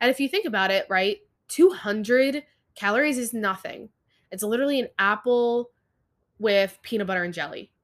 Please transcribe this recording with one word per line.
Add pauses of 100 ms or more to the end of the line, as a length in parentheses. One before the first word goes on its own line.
And
if
you
think
about
it,
right, (300)
two
hundred (300)
calories
is
nothing. (420)
It's
literally
an (100)
apple (680)
with
peanut
butter
and
jelly. (120)